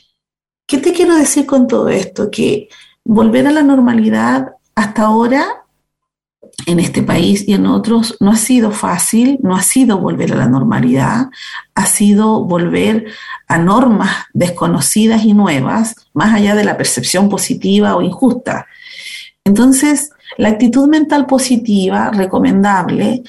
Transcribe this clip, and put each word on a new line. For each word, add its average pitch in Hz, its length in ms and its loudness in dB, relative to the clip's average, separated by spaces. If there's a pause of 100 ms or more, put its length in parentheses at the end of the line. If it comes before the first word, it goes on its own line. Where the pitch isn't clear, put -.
(680)
¿Qué 277 100 -2
te 339 160 -2
quiero 339 240 2
decir 285 300 0
con 262 200 2
todo 233 220 0
esto? - 420 -4
Que - 380 -4 (380)
volver 226 400 2
a 294 60 2
la 302 100 2
normalidad 240 880 2 (240)
hasta 214 300 -2
ahora 240 420 0 (1200)
en 170 120 0
este - 240 -2
país 196 460 0
y 208 60 2
en 190 120 2
otros 214 540 0
no 202 100 4
ha 226 60 4
sido 226 340 0
fácil, 220 720 0
no 185 140 0
ha 180 60 -2
sido 226 360 2
volver - 340 -4
a - 40 -2
la - 100 0
normalidad, 135 800 0 (480)
ha 202 120 -2
sido 214 580 2
volver 175 600 -2 (420)
a 165 100 0
normas 196 520 2 (220)
desconocidas 175 920 0
y 214 100 4
nuevas, 185 640 0 (160)
más 214 200 0
allá 208 220 2
de 208 80 2
la 185 140 -2
percepción 180 520 -2
positiva 196 680 0
o 175 60 0
injusta. 214 640 -2 (760)
Entonces, 262 680 2 (260)
la 214 120 0
actitud 240 400 2
mental 302 380 2
positiva, 220 840 0
recomendable, 190 1200 0